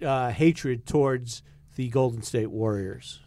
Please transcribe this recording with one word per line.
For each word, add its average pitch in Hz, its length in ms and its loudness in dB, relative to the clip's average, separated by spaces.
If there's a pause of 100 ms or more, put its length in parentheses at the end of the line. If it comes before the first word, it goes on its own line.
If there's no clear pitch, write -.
uh, 131 280 0
hatred 139 560 2
towards 131 560 0 (320)
the 127 140 -4
Golden 120 340 2
State 113 280 -2
Warriors. 107 760 -4